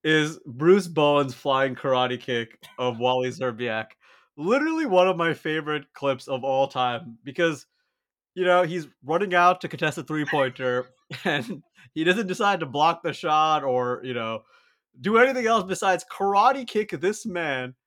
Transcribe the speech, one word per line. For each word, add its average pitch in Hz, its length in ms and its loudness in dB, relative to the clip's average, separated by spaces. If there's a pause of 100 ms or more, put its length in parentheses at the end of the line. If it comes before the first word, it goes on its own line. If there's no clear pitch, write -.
is 156 440 2
Bruce 170 420 4
Bowen's 147 460 2
flying 135 420 0
karate 127 420 0
kick 117 400 -6 (220)
of 120 200 -2
Wally 127 320 2
Szczerbiak. 117 560 -4 (500)
Literally 294 480 0
one 185 240 4
of 180 80 0
my 165 160 0
favorite 151 600 -6
clips 139 360 -6
of 131 160 -4
all 135 240 0
time 123 560 -4
because, 151 400 -2 (680)
you 180 120 -4
know, 180 180 4
he's 160 240 -4 (160)
running 175 320 -2
out 180 240 6
to - 80 -10
contest 156 300 -4
a 151 60 -10
three-pointer 131 840 -2 (200)
<laughs> - 180 -14
and 147 360 -4 (320)
he 160 120 -2
doesn't 190 220 2
decide 196 340 0
to 156 40 -4
block 165 380 0
the 160 80 -4
shot 156 540 0
or, 123 400 -2
you 127 80 -6
know, 113 300 -6 (580)
do 208 160 2
anything 247 300 4
else 220 180 2
besides 190 440 0
karate 220 560 2
kick 214 260 -4
this 180 340 -4
man 143 500 -6 (120)